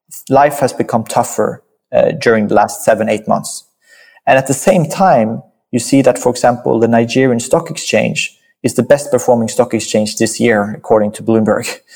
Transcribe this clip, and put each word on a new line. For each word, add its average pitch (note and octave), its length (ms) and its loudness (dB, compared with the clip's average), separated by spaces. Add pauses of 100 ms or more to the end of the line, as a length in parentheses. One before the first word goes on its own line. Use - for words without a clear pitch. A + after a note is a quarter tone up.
(280)
life C#3+ 300 2
has B2+ 140 -2
become A#2 320 -4
tougher, A#2+ 580 -4 (300)
uh, B2 180 4 (100)
during A2 280 2
the G#2+ 60 0
last G#2 300 0
seven, A2 240 0
eight G#2+ 200 -4
months. - 360 -6 (640)
And C3 100 4
at C3+ 120 0
the C#3 60 0
same F3+ 340 0
time, C3+ 560 2 (260)
you B2 80 -2
see C#3 240 2
that, B2 160 2
for B2 120 0
example, A#2+ 500 0
the A2+ 80 2
Nigerian A#2+ 500 2
stock - 320 -2
exchange - 680 -4 (280)
is A#2+ 100 -2
the A#2+ 80 0
best C#3+ 300 0
performing A#2+ 340 2
stock A#2+ 260 -2
exchange G#2+ 440 -2
this - 240 -2
year, G#2+ 340 0
according G#2 380 0
to - 100 -14
Bloomberg. G#2+ 560 0 (180)